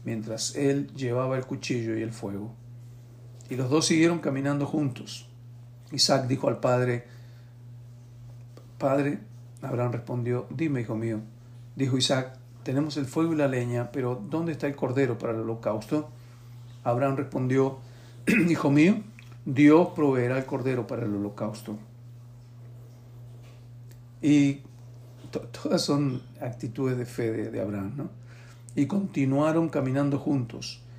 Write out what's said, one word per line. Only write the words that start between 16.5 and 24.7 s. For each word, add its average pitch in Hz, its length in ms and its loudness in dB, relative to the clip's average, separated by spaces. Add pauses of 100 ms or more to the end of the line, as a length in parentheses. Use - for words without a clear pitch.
Abraham 131 320 2
respondió, 135 640 2 (280)
<clears throat> - 420 2
"Hijo 156 200 2
mío, 156 320 6 (440)
Dios 147 500 8
proveerá 131 420 2
el 131 80 -2
cordero 127 400 -2
para 117 200 -4
el 104 100 -2
holocausto". 104 640 -6 (2500)
Y 143 400 6 (720)